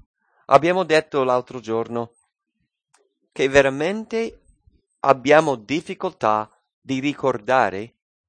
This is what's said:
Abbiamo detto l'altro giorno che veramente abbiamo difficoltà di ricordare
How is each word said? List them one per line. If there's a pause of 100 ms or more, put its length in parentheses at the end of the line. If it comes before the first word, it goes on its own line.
(460)
Abbiamo
detto
l'altro
giorno (1160)
che
veramente (580)
abbiamo
difficoltà (300)
di
ricordare (340)